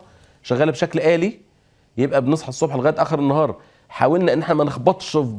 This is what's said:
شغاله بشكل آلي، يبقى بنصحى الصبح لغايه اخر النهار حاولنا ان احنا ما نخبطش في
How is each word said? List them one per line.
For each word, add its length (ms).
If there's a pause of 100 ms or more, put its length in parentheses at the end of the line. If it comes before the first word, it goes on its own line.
(420)
شغاله 300
بشكل 280
آلي، 380 (600)
يبقى 240
بنصحى 260
الصبح 280
لغايه 260
اخر 160
النهار 380 (320)
حاولنا 440
ان 80
احنا 140
ما 100
نخبطش 520
في 220